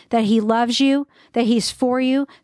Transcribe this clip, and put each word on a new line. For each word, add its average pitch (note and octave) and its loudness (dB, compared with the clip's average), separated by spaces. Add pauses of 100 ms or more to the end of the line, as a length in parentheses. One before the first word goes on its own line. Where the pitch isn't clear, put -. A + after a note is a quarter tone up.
(100)
that A3+ 0
he A3 2
loves A#3 0
you, C#4 2 (260)
that A#3 -2
he's A3 0
for B3+ -2
you, C4+ 0 (180)